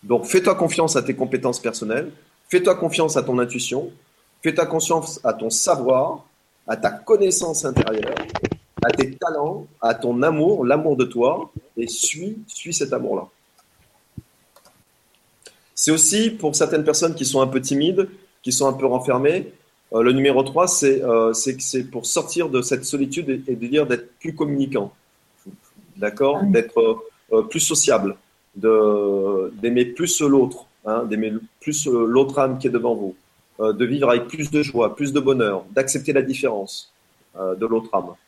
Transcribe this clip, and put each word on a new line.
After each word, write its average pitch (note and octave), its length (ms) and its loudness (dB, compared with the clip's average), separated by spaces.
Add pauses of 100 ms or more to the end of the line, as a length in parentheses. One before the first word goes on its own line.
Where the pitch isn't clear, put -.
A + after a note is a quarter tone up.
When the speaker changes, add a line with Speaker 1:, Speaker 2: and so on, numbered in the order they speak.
Speaker 1:
Donc, A2+ 220 0
fais-toi F#3 320 4
confiance D#3+ 400 0
à B2 60 2
tes C3+ 120 -2
compétences C3 460 -2
personnelles, A#2 500 -4 (380)
fais-toi F3+ 260 4
confiance E3 420 0
à B2+ 60 2
ton B2 160 0
intuition, B2 520 -4 (520)
fais-toi D#3+ 240 0
confiance D#3+ 580 -2
à A#2 80 0
ton A2 160 -6
savoir, C3 760 0 (420)
à A2+ 100 -4
ta - 140 -2
connaissance F#3 760 0
intérieure, A2+ 520 -2 (680)
à B2 60 4
tes C3 240 0
talents, E3 520 -4 (140)
à A2+ 140 2
ton A#2+ 280 -2
amour, D#3+ 420 2
l'amour D3 320 2
de B2 80 2
toi, C3 480 0 (240)
et A#2 100 -4
suis, F#3 520 -6 (100)
suis - 260 -10
cet C3 180 -2
amour-là. G#2+ 360 -4 (2500)
C'est - 180 2
aussi G3 380 4
pour D#3 260 -2
certaines D3+ 280 2
personnes D#3 300 2
qui C3+ 100 -6
sont C3+ 160 2
un C3+ 60 4
peu C3 140 -2
timides, E3+ 480 0 (340)
qui B2+ 80 -6
sont C3+ 160 0
un C3 60 2
peu C3+ 140 -2
renfermées, C3 680 0 (420)
euh, A2+ 80 4
le B2 100 6
numéro C3+ 300 4
trois, D3 240 2
c'est, C#3 360 2
euh, A2+ 300 2
c'est, C3 280 -4
c'est B2+ 240 -4
pour B2+ 220 -10
sortir E3+ 420 -2
de C3 120 2
cette C3 240 -4
solitude C#3 460 -4
et, C3 160 -4
et C3 80 -2
de A2+ 140 -8
dire D3 180 2
d'être - 320 -4
plus D#3+ 160 -10
communicant, C3+ 580 -2 (1040)
d'accord ? A#2+ 440 0
Speaker 2:
Ah G#2 40 0
oui. G2+ 60 2
Speaker 1:
D'être, A2+ 540 2 (280)
euh, A2 100 4
plus A2 180 -4
sociable, A2 560 2 (380)
de, G2+ 1000 2 (100)
d'aimer A#2+ 240 2
plus - 340 -4
l'autre, C#3 460 2 (180)
hein, A2 200 -2
d'aimer G#2+ 280 -4 (280)
plus, D3+ 280 -4
euh, A#2+ 180 2
l'autre C3+ 320 2
âme C3 200 0
qui C3 80 -4
est B2+ 40 2
devant A#2 240 0
vous, G2+ 200 -8 (460)
euh, A2 120 0
de G2+ 120 0
vivre C3+ 260 0
avec A#2+ 180 2
plus D3+ 220 -8
de D3 120 0
joie, A#2 320 0
plus C#3+ 180 -4
de C#3+ 80 2
bonheur, A#2+ 500 2
d'accepter C3+ 420 -2
la C3+ 100 4
différence, B2 720 -4 (460)
euh, F#2+ 160 -2
de G#2 120 -4
l'autre A2+ 280 -2
âme. F2 200 -2 (140)